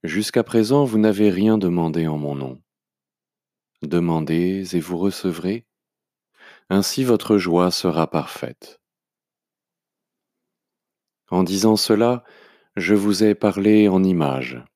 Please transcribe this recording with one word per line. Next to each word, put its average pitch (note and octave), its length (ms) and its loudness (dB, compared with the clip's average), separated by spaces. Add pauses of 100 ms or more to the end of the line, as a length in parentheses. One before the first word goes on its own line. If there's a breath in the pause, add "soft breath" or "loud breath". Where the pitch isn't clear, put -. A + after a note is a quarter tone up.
Jusqu'à G#2 400 -2
présent, A#2 440 2
vous A2 100 -2
n'avez G#2+ 320 4
rien G#2 300 2
demandé E2+ 480 0
en D2+ 100 -4
mon D2 180 -6
nom. C2 280 -10 (1200)
Demandez E2+ 920 -2
et E2+ 60 0
vous E2+ 160 -8
recevrez. F#2 720 -4 (1040 soft breath)
Ainsi G2 340 0
votre A2 320 2
joie F2+ 340 2
sera E2 400 -2
parfaite. » - 680 -10 (2500)
En F#2 120 0
disant G2 340 2
cela, A#2 480 0 (520 soft breath)
je F#2+ 180 0
vous G2+ 300 2
ai G#2 100 4
parlé G#2 540 2
en F#2+ 140 2
image. C2 600 -2 (120)